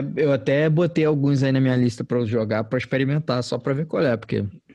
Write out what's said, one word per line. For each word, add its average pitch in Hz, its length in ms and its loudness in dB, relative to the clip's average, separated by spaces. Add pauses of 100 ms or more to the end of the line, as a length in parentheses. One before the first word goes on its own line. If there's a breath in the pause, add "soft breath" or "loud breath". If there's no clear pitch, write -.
(160)
eu 156 160 2
até 143 380 2
botei 160 340 2
alguns 139 380 2
aí 135 80 2
na 131 100 2
minha 131 160 2
lista 123 280 0
pra 123 140 -2
eu 120 80 -2
jogar, 110 380 -2
pra 127 140 -2
experimentar, 135 640 -2
só - 160 -4
pra 139 160 -4
ver 151 120 -4
qual 190 160 -2
é, 123 140 2
porque 107 280 -4 (300)